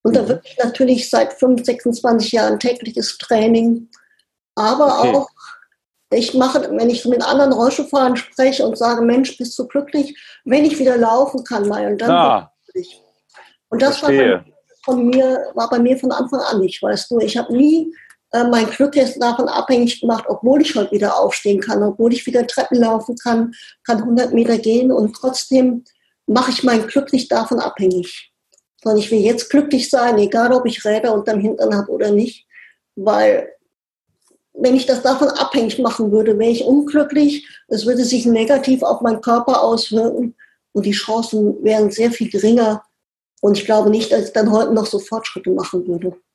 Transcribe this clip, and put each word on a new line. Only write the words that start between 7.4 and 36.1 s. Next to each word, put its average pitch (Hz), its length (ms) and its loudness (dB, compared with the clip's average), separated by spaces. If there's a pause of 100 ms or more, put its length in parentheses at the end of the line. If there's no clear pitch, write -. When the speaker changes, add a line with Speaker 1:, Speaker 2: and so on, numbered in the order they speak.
Speaker 1:
Rollstuhlfahrern 254 640 0
spreche 262 500 -2
und 226 120 -4
sage, 233 240 -2
„Mensch, 247 360 0
bist 240 220 -10
du 254 80 -6
glücklich, 285 500 -4 (280)
wenn 294 200 2
ich 311 140 0
wieder 254 180 2
laufen 240 460 0
kann, 208 240 -4
Meier, 208 240 -4
und 208 100 -4
dann 233 100 0
Speaker 2:
Ah. 147 400 2 (220)
Speaker 1:
bin 185 80 -6
ich - 80 -16
glücklich.“ - 120 -20 (680)
Und 233 120 -2
das 277 200 0
war 294 100 2
Speaker 2:
Verstehe. 123 260 4
Speaker 1:
bei, - 160 -14 (320)
von 247 200 0
mir, 262 480 2
war 233 160 -4
bei 247 80 0
mir 247 220 2
von 254 120 -2
Anfang 254 280 -4
an 220 220 -2
nicht, 185 200 -4
weißt 208 300 -4
du. 240 80 0
Ich 214 180 -2
habe 233 180 -4
nie, 311 380 2 (380)
äh, 240 140 0
mein 233 220 2
Glück 285 280 -2
jetzt 269 260 0
davon 240 280 0
abhängig 240 500 0
gemacht, 226 300 -2
obwohl 254 320 2
ich 311 140 0
heute 202 180 -2
wieder 196 260 0
aufstehen 202 400 0
kann, 208 240 -2
obwohl 226 300 0
ich 233 120 -6
wieder 240 220 0
Treppen 254 320 -2
laufen 226 380 0
kann, 233 360 -2 (320)
kann 220 180 -2
hundert 240 300 0
Meter 233 240 2
gehen 233 340 2
und 220 220 0
trotzdem 254 680 0 (420)
mache 254 260 2
ich - 120 -4
mein 226 240 2
Glück - 240 -2
nicht 247 200 -2
davon 226 280 -2
abhängig. 185 720 -4 (500)
Sondern 214 180 0
ich 208 120 -4
will 226 80 2
jetzt 233 300 0
glücklich 277 400 0
sein, 240 300 2
egal 233 340 2
ob 254 120 2
ich - 200 -4
Räder 220 280 0
unterm 208 260 -2
Hintern 214 360 0
habe 202 160 -4
oder 208 200 -2
nicht, 226 360 -2 (480)
weil 208 540 0 (1040)
wenn 247 220 2
ich 254 100 0
das 247 160 -2
davon 262 260 2
abhängig 269 520 -2
machen 226 320 -2